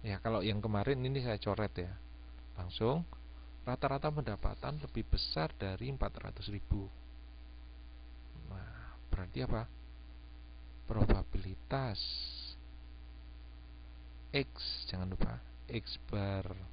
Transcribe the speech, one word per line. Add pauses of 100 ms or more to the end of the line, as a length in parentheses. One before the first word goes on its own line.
Ya,
kalau
yang
kemarin
ini
saya
coret
ya. (720)
Langsung (640)
rata-rata
pendapatan
lebih
besar
dari
empat
ratus
ribu. (1700)
Nah, (160)
berarti
apa? (1200)
Probabilitas (2250)
X, (360)
jangan
lupa, (240)
X
bar (260)